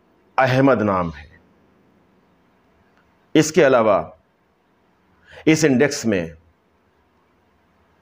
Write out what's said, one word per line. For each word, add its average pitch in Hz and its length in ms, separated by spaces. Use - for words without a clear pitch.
अहमद 131 440
नाम 92 300
है। - 160
इसके 156 280
अलावा 113 340
इस 156 160
इंडेक्स 139 420
में 90 280